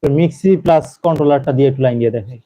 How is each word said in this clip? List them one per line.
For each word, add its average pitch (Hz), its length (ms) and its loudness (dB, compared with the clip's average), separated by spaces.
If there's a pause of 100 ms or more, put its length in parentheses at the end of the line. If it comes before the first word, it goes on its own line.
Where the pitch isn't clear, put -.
মিক্সি 165 500 0 (120)
প্লাস 160 200 2 (200)
কন্ট্রোলারটা 147 520 0
দিয়ে 135 140 2
একটু 131 160 -4
লাইন 123 120 0
দিয়ে 117 180 0
দেখাই। 117 300 -12